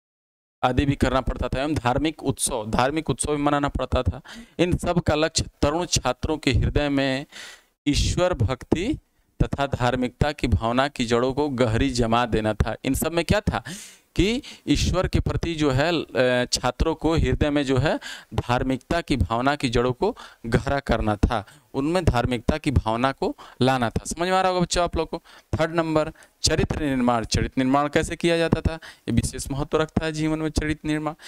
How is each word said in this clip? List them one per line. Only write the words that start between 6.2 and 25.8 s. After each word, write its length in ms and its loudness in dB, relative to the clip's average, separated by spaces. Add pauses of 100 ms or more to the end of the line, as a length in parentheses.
के 140 0
हृदय 360 2
में 380 0 (640)
ईश्वर 460 2
भक्ति 640 -2 (440)
तथा 240 0
धार्मिकता 680 0
की 140 -4
भावना 420 2
की 160 -2
जड़ों 300 2
को 140 0
गहरी 420 2
जमा 360 2
देना 280 0
था। 300 -2
इन 100 0
सब 180 -2
में 120 0
क्या 160 2
था 220 -2 (540)
कि 260 2 (260)
ईश्वर 400 2
के 120 0
प्रति 340 -2
जो 160 2
है, 320 2
अ, 420 2
छात्रों 500 0
को 200 0
हृदय 360 2
में 140 2
जो 140 2
है 220 0 (340)
धार्मिकता 640 0
की 160 -2
भावना 400 2
की 120 -2
जड़ों 240 2
को 240 0 (300)
गहरा 340 0
करना 360 0
था, 300 0 (280)
उनमें 300 0
धार्मिकता 540 0
की 120 -2
भावना 420 0
को 240 -4 (260)
लाना 280 2
था। 160 -6
समझ 220 -4
में 80 2
आ 40 4
रहा 80 2
होगा 120 2
बच्चों 240 0
आप 120 -4
लोग 140 -4
को? 120 -8 (320)
Third 200 0
number 380 0 (300)